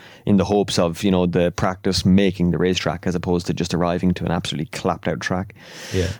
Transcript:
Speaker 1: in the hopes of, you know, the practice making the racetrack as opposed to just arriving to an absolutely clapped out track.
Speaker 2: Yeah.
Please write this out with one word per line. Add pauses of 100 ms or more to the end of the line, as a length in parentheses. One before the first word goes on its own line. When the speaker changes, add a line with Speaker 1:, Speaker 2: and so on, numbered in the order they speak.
(260)
Speaker 1:
in
the
hopes
of,
you
know,
the
practice
making
the
racetrack
as
opposed
to
just
arriving
to
an
absolutely
clapped
out
track. (360)
Speaker 2:
Yeah. (120)